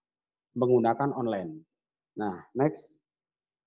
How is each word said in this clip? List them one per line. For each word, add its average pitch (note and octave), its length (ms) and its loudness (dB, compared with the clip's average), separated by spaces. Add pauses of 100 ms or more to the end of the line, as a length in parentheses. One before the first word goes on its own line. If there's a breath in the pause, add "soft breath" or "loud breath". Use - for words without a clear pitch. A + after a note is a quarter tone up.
(580)
menggunakan B2 560 4
online. G2 480 -4 (560)
Nah, F#2+ 240 -4 (160)
next. D3 400 -2 (680)